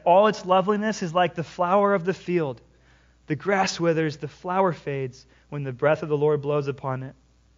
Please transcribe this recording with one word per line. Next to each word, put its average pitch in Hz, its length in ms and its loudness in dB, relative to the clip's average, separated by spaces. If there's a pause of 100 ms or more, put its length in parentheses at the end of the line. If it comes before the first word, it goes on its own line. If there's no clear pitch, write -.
all 190 220 6
its 208 180 0
loveliness 202 580 0
is 165 120 -4
like 180 220 0
the 165 80 -6
flower 202 500 2
of 175 100 0
the 185 100 -2
field. 156 460 -4 (680)
The 151 100 -4
grass 190 420 0
withers, 160 380 0
the 143 120 -10
flower 180 440 -2
fades, 135 540 -8 (240)
when 143 140 -8
the 131 80 -8
breath 147 300 2
of 165 60 -6
the 147 80 0
Lord 147 260 2
blows 143 260 -2
upon 131 340 -6
it. 131 120 -14 (440)